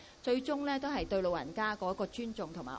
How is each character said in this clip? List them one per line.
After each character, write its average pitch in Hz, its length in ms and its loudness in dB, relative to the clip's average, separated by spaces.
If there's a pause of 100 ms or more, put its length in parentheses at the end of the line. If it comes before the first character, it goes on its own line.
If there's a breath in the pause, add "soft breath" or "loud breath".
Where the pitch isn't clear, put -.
(220 loud breath)
最 247 180 4
終 285 240 0
呢 277 140 2
都 277 100 -2
係 202 180 0
對 190 140 4
老 180 160 4
人 147 180 -4
家 214 220 2
嗰 185 160 0
個 190 140 0
尊 233 260 -6
重 175 200 -6
同 170 120 -8
埋 131 140 -6